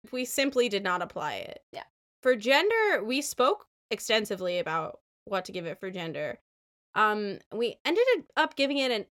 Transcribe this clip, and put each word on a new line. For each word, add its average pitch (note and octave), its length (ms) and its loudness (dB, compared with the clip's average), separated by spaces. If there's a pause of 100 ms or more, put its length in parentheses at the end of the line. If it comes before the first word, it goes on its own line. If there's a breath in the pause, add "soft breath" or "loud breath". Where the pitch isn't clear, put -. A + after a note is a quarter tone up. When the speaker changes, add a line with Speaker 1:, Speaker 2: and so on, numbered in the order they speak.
(120)
Speaker 1:
We B3+ 140 -4
simply C4 440 2
did G3+ 140 0
not F3+ 180 0
apply D#3 360 -6
it. - 260 -12 (100)
Speaker 2:
Yeah. - 100 -12 (380)
Speaker 1:
For B3+ 140 4
gender, D#4+ 680 2
we B3+ 200 -2
spoke C#4+ 420 0 (240)
extensively G3 680 -2
about D#3+ 400 -4 (260)
what F#3 200 -4
to - 60 -14
give F3+ 140 -8
it E3 140 -8
for F#3+ 100 -8
gender. E3 480 -6 (580)
Um, G#3 440 0 (140)
we A3+ 320 -2
ended F#4 200 4 (320)
up D#4+ 180 2
giving C#4 220 2
it C4 140 0
an G#3+ 200 -2